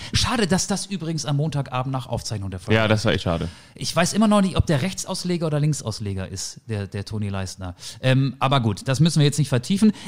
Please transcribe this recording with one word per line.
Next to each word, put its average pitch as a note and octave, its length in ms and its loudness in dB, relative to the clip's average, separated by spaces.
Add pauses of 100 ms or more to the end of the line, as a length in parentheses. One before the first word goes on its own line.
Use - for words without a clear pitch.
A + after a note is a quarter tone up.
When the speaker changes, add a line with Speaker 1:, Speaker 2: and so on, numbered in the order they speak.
(120)
Speaker 1:
Schade, A3+ 340 2
dass E3+ 200 2
das F#3+ 200 -4
übrigens D#3+ 380 -4
am D3 120 0
Montagabend C#3 560 -2
nach B2+ 140 -4
Aufzeichnung G#2 440 -6
der F#2 100 -8
Folge G#2+ 160 2
Speaker 2:
Ja, A2 100 4
das G#2+ 200 4
war G2+ 60 4
echt - 120 0
schade. E2+ 240 0 (260)
Speaker 1:
Ich - 220 -8
weiß E3+ 160 2
immer G#3+ 160 4
noch G#3 140 4
nicht, F#3 140 0
ob - 100 4
der C#3+ 160 2
Rechtsausleger F3+ 640 -4
oder D3+ 120 0
Linksausleger G#2+ 680 -2
ist, - 400 -10
der, G#2 180 -4
der G2 180 -8
Toni G#2 260 -6
Leistner. F#2+ 440 -6 (260)
Ähm, C3 380 2
aber C3 220 2
gut, A2 260 0
das C3+ 140 0
müssen D#3+ 200 4
wir D3 60 6
jetzt C#3+ 120 2
nicht D3+ 100 0
vertiefen. F#3+ 440 4 (160)